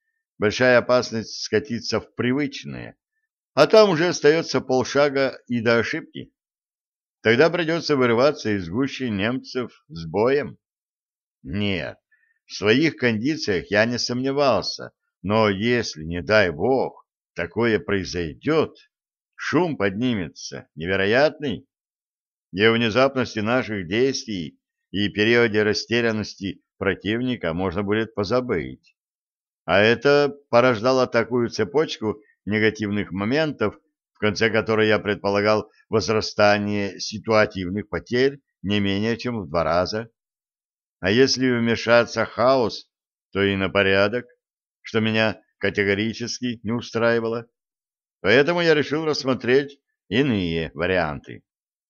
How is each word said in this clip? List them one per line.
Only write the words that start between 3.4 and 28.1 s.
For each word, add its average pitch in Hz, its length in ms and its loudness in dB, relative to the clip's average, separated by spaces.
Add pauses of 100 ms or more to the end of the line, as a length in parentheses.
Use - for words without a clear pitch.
а 147 120 6
там 214 240 8
уже 170 180 2
остается 156 520 2
полшага 135 880 0
и 120 120 -2
до 117 180 4
ошибки. 110 540 -6 (880)
Тогда 123 280 4
придется 160 460 -2
вырываться 123 600 2
из 90 120 -6
гущи 131 360 -4
немцев 117 840 -6
с 82 180 -12
боем. 107 520 -2 (840)
Нет, 98 560 -6 (480)
в - 80 -16
своих 127 420 2
кондициях 117 760 -2
я 104 140 4
не 120 140 -2
сомневался, 123 920 -2 (300)
но 107 260 2
если, 104 560 -2
не 85 180 -6
дай 98 280 4
бог, 98 560 -2 (280)
такое 104 440 0
произойдет, 92 1000 -4 (580)
шум 160 420 -2
поднимется 98 1000 -4
невероятный, 101 920 -2 (840)
и 95 120 0
о 113 80 6
внезапности 120 680 0
наших 107 460 -2
действий 107 720 -2 (320)
и 101 180 -2
периоде 107 540 2
растерянности 107 1000 -2 (160)
противника 98 760 -2
можно 92 300 -4
будет 107 320 -2